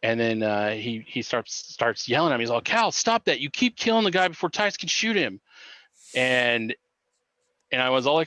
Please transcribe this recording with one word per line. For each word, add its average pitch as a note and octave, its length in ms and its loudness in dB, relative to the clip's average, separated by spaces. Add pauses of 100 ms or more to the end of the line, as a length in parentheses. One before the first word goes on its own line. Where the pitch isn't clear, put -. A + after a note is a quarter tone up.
And A2+ 160 0
then, A2+ 220 0
uh, G#2 300 0
he, A2 340 -6
he - 160 -6
starts, - 320 -4
starts - 560 -4
yelling D3 240 2
at B2 40 0
me. A#2+ 60 -2
He's A#2 60 -2
like, A#2 140 -2
Cal, A3 280 2
stop A3+ 340 0
that. C#3+ 140 0
You C#3 100 -6
keep A#3+ 260 0
killing A3+ 280 2
the G3+ 80 2
guy F#3 160 2
before F3 220 -2
Tice G3+ 280 -2
can E3+ 120 -10
shoot A3 260 0
him. A2+ 240 0 (760)
And, B2 600 2 (960)
and B2+ 100 -2
I B2+ 80 2
was C3 180 2
all C#3+ 80 2
like D#3+ 120 2